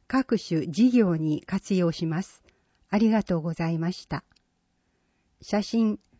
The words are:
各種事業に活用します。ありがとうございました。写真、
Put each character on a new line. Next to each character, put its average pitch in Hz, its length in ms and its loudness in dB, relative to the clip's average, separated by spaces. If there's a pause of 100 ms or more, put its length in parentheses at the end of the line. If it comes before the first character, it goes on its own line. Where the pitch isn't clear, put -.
各 254 320 0
種 160 300 -2
事 214 220 4
業 208 260 4
に 156 300 -2
活 196 280 -4
用 175 180 2
し - 140 -4
ま 165 160 -2
す。 - 200 -16 (460)
あ 202 80 -2
り 214 140 4
が 214 120 2
と 175 140 -2
う 160 40 -2
ご 160 140 -6
ざ 165 140 -4
い 165 100 -2
ま 170 140 -2
し - 160 -14
た。 - 160 -8 (1160)
写 208 220 -2
真、 220 360 0 (200)